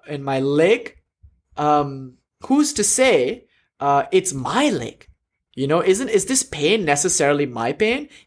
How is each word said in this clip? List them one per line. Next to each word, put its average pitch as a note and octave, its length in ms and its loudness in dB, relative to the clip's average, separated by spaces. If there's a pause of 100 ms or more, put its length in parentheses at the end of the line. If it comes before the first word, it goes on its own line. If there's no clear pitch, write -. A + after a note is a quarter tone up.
in C#3+ 160 -8
my C3+ 160 -2
leg? D#3 580 0 (600)
Um, C#3 600 -2 (280)
who's D4 280 2
to G#3 100 -2
say, G#3 600 2 (360)
uh, C#3 300 2
it's F3+ 220 2
my C#3 360 0
leg? B2+ 380 -6 (480)
You C3+ 120 -4
know, E3 160 2
isn't, G3 260 2
is G#3+ 160 2
this - 160 0
pain F3+ 420 0
necessarily D3 600 0
my A#2 280 -4
pain? B3 360 -2 (180)